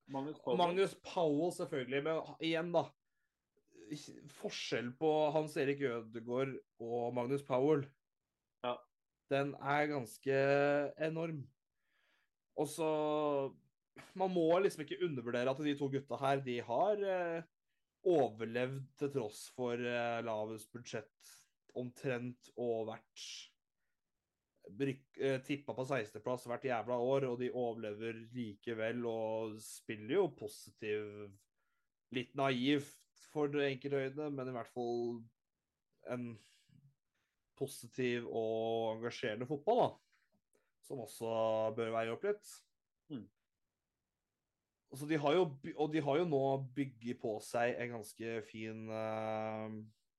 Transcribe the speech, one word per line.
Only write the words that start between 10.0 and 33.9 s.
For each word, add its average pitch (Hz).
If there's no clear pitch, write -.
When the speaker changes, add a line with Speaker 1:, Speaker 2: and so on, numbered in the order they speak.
Speaker 2:
enorm. 160
Og 147
så, 160
man 190
må 170
liksom 175
ikke -
undervurdere 123
at 135
de 147
to 143
gutta 131
her, 139
de 123
har, 175
eh, 175
overlevd 127
til 143
tross 120
for, 123
eh, 120
lavest 110
budsjett -
omtrent 123
og 113
vært -
bryk-, 127
eh, 135
tippet 139
på 131
sekstende 110
plass 123
hvert 120
jævla 123
år, 131
og 120
de 123
overlever 113
likevel 117
og 110
spiller 110
jo 185
positiv, 104
litt 120
naivt 135
for 147
det 143
enkelte 139